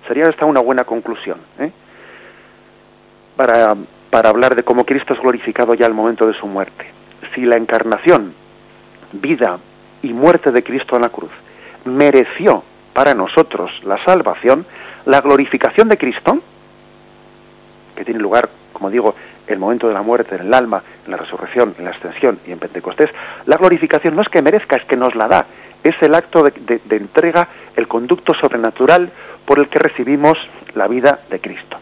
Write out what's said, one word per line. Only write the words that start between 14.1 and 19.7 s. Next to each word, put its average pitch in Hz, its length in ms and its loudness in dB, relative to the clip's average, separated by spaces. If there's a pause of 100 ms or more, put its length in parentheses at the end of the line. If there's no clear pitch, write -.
la 139 160 4
glorificación 139 680 2
de 208 100 2
Cristo, - 400 -2 (1600)
que 101 100 -12
tiene 113 160 -6
lugar, 104 280 2 (240)
como 98 180 -8
digo, 107 240 0 (320)
el 101 120 -4
momento 110 280 -2